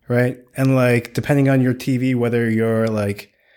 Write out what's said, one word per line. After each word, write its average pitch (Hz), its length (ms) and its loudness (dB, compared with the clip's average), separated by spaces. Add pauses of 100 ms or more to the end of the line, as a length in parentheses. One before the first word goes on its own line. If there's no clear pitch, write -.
Right? 123 300 0 (180)
And, 135 180 2
like, 123 380 0
depending 139 340 0
on 135 140 2
your 127 120 2
T 127 240 -4
V, 127 180 0
whether 120 340 0
you're, 113 380 0
like, 104 440 -4 (260)